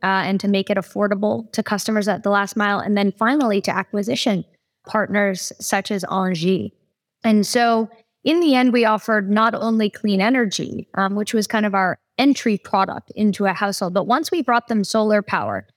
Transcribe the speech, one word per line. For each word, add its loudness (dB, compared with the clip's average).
uh, 0
and 0
to -4
make 0
it 0
affordable -2
to -4
customers -2
at -2
the 0
last 0
mile. 0
And -2
then 0
finally 0
to -4
acquisition -2
partners -2
such -4
as -4
Engie. -2
And 4
so 2
in 2
the 4
end, 4
we 4
offered 0
not 2
only 0
clean 0
energy, -2
um, -2
which -4
was 0
kind 0
of -2
our 0
entry 2
product -2
into 0
a 0
household, -2
but 0
once 0
we 0
brought 0
them 0
solar 2
power -4